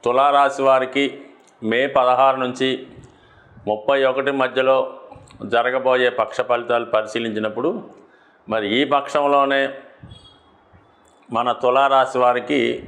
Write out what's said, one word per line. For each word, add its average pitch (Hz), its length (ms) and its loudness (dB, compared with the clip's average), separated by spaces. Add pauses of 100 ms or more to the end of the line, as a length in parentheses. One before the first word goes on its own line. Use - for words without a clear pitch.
తులారాశి 139 600 2
వారికి 131 380 2 (640)
మే 117 100 0 (160)
పదహారు 131 480 4
నుంచి 127 240 -4 (1000)
ముప్పై 123 280 0 (120)
ఒకటి 135 220 -2 (100)
మధ్యలో 131 340 2 (800)
జరగబోయే 127 560 2 (100)
పక్ష - 180 -2 (120)
ఫలితాలు 120 460 -2
పరిశీలించినప్పుడు, 110 720 -4 (840)
మరి 107 160 -2 (120)
ఈ - 20 2 (120)
పక్షంలోనే 139 680 0 (1800)
మన 120 100 0 (160)
తులారాశి 131 600 2
వారికి 123 360 0 (280)